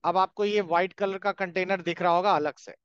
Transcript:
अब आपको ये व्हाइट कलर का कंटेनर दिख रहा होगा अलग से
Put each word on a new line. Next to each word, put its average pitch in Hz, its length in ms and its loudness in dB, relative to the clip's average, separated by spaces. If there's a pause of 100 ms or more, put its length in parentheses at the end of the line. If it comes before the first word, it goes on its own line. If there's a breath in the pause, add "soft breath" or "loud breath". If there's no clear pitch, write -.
अब 175 120 0
आपको 190 280 0
ये 208 180 0
व्हाइट 175 300 0
कलर 190 260 -4
का 196 140 -2
कंटेनर 185 500 -4
दिख 170 200 -4
रहा 175 100 4
होगा 185 240 2
अलग 151 200 -2
से - 180 -20 (100)